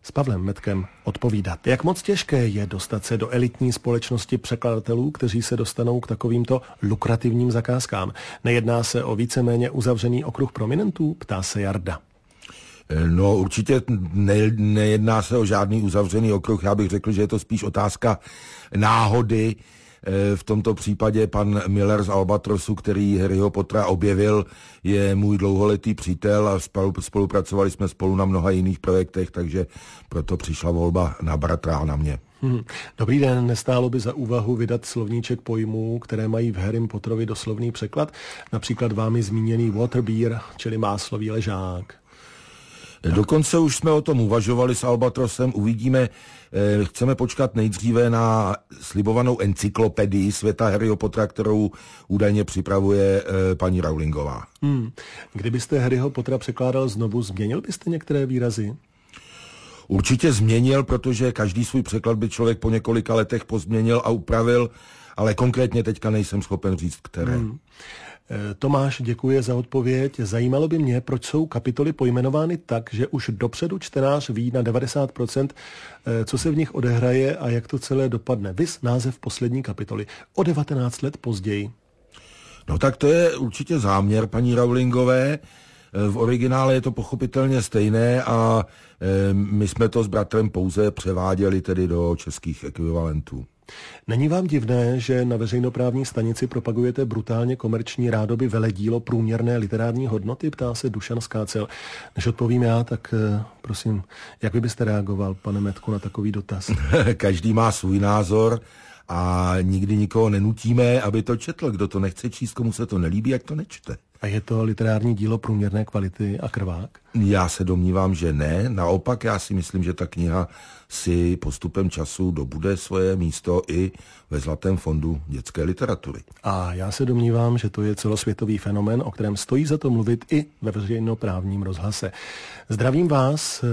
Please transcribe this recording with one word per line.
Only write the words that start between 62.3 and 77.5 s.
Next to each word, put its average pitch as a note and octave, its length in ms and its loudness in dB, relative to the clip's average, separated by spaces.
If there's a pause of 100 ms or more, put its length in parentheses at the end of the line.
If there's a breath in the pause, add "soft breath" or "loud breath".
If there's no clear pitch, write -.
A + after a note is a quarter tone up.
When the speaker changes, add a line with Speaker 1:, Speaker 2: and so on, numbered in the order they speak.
Speaker 2:
po A#2 120 0
několika A2+ 440 0
letech A2 300 0
pozměnil A2+ 600 0
a A2 60 0
upravil, A#2 600 2 (460 loud breath)
ale G#2+ 180 2
konkrétně A#2+ 480 2
teďka G#2+ 280 -2
nejsem G#2 320 0
schopen F#2+ 340 -2
říct, D#2 260 -4
které. B2 340 -4
Speaker 1:
Hmm. A#2 220 -4 (720 loud breath)
Eh, G#2 240 -6
Tomáš C#3 500 0
děkuje C3 380 2
za B2 120 -2
odpověď. B2+ 640 0
Zajímalo B2 480 0
by D#3+ 100 0
mě, B2+ 220 2
proč B2 240 -4
jsou D#3 220 0
kapitoly C#3 460 -2
pojmenovány C3+ 640 0
tak, A#2 360 -4
že A#2+ 140 0
už - 280 -4
dopředu B2 440 -4
čtenář C#3 520 0
ví A#2 200 -2
na B2 120 0
devadesát B2+ 500 0
procent, C3+ 420 -2 (520 loud breath)
eh, A#2 180 0
co B2+ 140 -2
se E3 120 0
v D3 60 2
nich D#3 180 0
odehraje B2 640 2
a C3+ 120 -4
jak A#2 200 -2